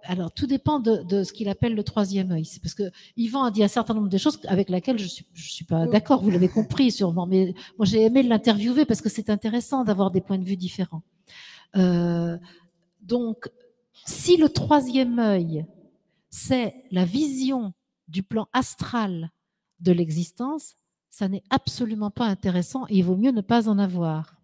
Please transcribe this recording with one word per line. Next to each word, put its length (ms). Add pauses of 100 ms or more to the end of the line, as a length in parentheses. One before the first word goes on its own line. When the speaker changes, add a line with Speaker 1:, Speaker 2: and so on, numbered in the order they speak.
Speaker 1:
alors, 280
tout 140
dépend 340
de, 220
de 200
ce 80
qu'il 160
appelle 280
le 80
troisième 500
œil. 100
C'est 180
parce 120
que 180 (240)
Yvan 300
a 60
dit 120
un 60
certain 240
nombre 160
de 80
choses 200 (120)
avec 200
lesquelles 300
je 80
suis, 260
je 160
suis 140
pas 200
Speaker 2:
Oui. 60
Speaker 1:
d'accord, 320
vous 80
l'avez 200
compris 420
sûrement, 340
mais 280 (240)
moi 80
j'ai 160
aimé 200
l'interviewer 640
parce 160
que 80
c'est 220
intéressant 560
d'avoir 260
des 80
points 180
de 60
vue 140
différents. 460 (760)
Euh, 600 (640)
donc, 480 (560)
si 300
le 140
troisième 680
œil, 460 (640)
c'est 460 (160)
la 140
vision 680 (360)
du 140
plan 280
astral 800 (480)
de 140
l'existence, 840 (340)
ça 200
n'est 200
absolument 640
pas 140
intéressant 640
et 80
il 80
vaut 100
mieux 160
ne 80
pas 300
en 100
avoir. 640